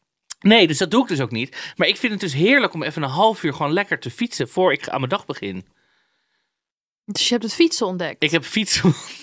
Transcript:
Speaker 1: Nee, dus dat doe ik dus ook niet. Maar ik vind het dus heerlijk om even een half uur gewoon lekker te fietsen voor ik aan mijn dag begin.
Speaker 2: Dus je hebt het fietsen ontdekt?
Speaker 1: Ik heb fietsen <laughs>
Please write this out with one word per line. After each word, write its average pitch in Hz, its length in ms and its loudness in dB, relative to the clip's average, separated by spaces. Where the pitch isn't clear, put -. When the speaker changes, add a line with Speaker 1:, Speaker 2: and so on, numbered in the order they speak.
Speaker 1:
Nee, 208 260 8
dus 156 120 0
dat 180 120 0
doe 240 120 4
ik 240 60 -8
dus 147 120 0
ook 117 100 -2
niet. - 460 -8
Maar 165 120 2
ik 202 80 0
vind 233 160 -2
het 202 80 -4
dus 180 120 -4
heerlijk 202 420 2
om 160 80 -6
even 151 200 -6
een 139 60 -2
half 196 340 2
uur 151 120 -2
gewoon 147 180 -2
lekker 190 280 0
te 120 100 -10
fietsen - 380 -4
voor 185 240 2
ik - 160 -6
aan - 100 -4
mijn 131 120 -4
dag 196 160 -4
begin. 98 400 -10
Speaker 2:
Dus - 240 -4
je - 40 0
hebt 226 120 0
het 220 100 -6
fietsen 330 320 2
ontdekt? 175 360 -6
Speaker 1:
Ik 151 80 2
heb 156 140 0
fietsen - 400 0
<laughs> 175 80 6